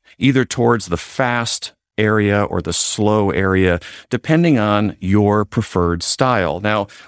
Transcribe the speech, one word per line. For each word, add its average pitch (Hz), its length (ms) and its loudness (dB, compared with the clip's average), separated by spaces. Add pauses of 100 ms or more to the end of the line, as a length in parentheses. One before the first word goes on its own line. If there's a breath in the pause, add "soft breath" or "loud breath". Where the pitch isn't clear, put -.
(180 soft breath)
either 131 260 2
towards 117 420 0
the 85 120 -4
fast - 760 -4 (260)
area 104 460 2
or 90 180 -4
the 85 100 -6
slow 104 580 0
area, 95 480 2 (300 loud breath)
depending 160 500 2
on 104 420 0
your 104 440 2
preferred 87 580 -2
style. 98 580 0
Now, 104 260 -2 (220 loud breath)